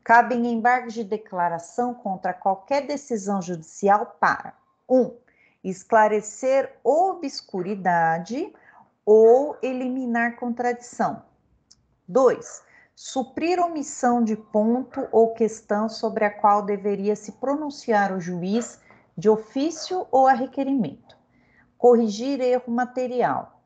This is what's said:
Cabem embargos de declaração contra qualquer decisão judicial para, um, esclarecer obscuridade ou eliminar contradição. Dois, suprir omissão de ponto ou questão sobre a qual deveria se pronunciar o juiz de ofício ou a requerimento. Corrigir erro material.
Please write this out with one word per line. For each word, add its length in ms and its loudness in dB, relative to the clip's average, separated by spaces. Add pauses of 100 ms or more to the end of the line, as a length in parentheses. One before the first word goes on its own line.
Cabem 440 4
embargos 480 -2
de 100 -8
declaração 880 -4
contra 400 -6
qualquer 540 -2
decisão 540 -6
judicial 800 -2
para, 340 -2 (340)
um, 260 2 (500)
esclarecer 1200 0
obscuridade 1700 -2 (520)
ou 560 6
eliminar 760 -4
contradição. 840 -4 (840)
Dois, 560 2 (320)
suprir 640 -4
omissão 640 -2
de 140 -2
ponto 760 -2
ou 220 4
questão 560 -4
sobre 340 -4
a 80 0
qual 300 2
deveria 560 -2
se 160 -16
pronunciar 800 -2
o 80 -6
juiz 580 -6 (380)
de 120 2
ofício 800 -2
ou 180 4
a 60 6
requerimento. 840 -4 (600)
Corrigir 640 4
erro 320 0
material. 960 -4